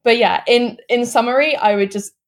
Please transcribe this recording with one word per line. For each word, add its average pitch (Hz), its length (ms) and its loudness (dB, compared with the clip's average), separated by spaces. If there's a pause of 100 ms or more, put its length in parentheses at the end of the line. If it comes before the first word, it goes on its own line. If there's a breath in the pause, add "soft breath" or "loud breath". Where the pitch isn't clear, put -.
But 233 120 2
yeah, 190 300 0
in, 240 320 0 (100)
in 240 160 0
summary, 254 520 0
I 208 200 0
would 196 140 0
just 202 240 -10 (140)